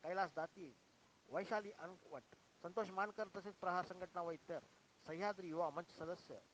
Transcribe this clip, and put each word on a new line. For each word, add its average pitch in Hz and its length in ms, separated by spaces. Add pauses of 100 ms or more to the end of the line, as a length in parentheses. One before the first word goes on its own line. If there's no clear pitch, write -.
कैलास 180 340
दाती, 160 380 (540)
वैशाली 202 420
अनवट, 160 520 (400)
संतोष 185 280
मानकर 202 340 (120)
तसेच 196 180
प्रहार 180 300
संघटना 180 380
व 170 80
इतर 160 280 (480)
सह्याद्री 190 420
युवा 160 220
मंच 160 140 (140)
सदस्य 160 360 (200)